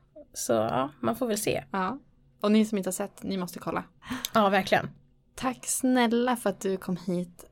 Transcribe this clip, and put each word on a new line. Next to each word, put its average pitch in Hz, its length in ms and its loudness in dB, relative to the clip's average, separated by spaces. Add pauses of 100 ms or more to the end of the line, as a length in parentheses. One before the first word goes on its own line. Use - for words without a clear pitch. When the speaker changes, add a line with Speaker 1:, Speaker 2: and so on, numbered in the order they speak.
(340)
Speaker 1:
så - 200 -2
ja, 262 460 0
man 226 160 0
får 247 120 -4
väl 214 100 0
se. - 340 -2
Speaker 2:
Ja. 196 280 -2 (420)
Och 208 100 2
ni 214 140 6
som 214 120 -2
inte 190 100 -2
har 185 60 -2
sett, - 300 -8
ni 190 140 -4
måste 175 220 -6
kolla. 175 240 -4 (500)
Speaker 1:
Ja, 208 160 6
verkligen. 190 400 2 (460)
Speaker 2:
Tack - 300 -2
snälla 247 680 2
för 226 140 -2
att 190 120 -4
du 190 160 0
kom 185 200 -4 (100)
hit 175 440 -4